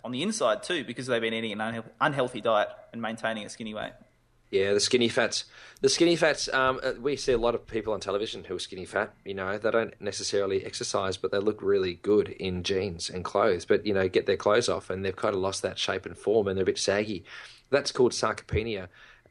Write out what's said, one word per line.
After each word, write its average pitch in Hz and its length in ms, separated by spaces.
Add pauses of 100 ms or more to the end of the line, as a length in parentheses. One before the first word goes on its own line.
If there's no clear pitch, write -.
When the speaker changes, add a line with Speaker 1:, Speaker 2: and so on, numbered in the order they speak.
Speaker 1:
on 120 80
the 127 100
inside 135 400
too, 160 220
because 123 240
they've 117 120
been 113 140
eating 113 160
an 104 100
unheal-, 113 300 (100)
unhealthy 131 400
diet 107 280 (240)
and 117 100
maintaining 110 420
a 110 40
skinny 110 260
weight. 107 200 (540)
Speaker 2:
Yeah, 98 260
the 104 60
skinny 120 280
fats. - 360 (360)
The 135 80
skinny 170 260
fats, 156 400
um, 131 260
uh, 131 200
we 135 160
see - 160
a 120 60
lot 117 180
of - 100
people 110 260
on 98 60
television 101 460
who 92 100
are 87 60
skinny 92 240
fat. 101 280 (120)
You 98 100
know, 98 240
they 107 140
don't 113 280
necessarily 98 640
exercise, 98 520
but - 160
they 101 60
look 107 220
really 95 340
good 101 340
in 90 340
jeans 90 480
and 90 140
clothes. 101 400
But, 101 200
you 104 80
know, 95 160
get - 180
their 95 100
clothes 107 320
off 95 200
and 95 160
they've 95 120
kind 104 180
of 92 60
lost 95 220
that - 180
shape 95 260
and 85 100
form 104 300
and 95 100
they're 95 60
a 90 40
bit - 120
saggy. 101 460 (460)
That's 135 200
called 123 220
sarcopenia. 110 720 (440)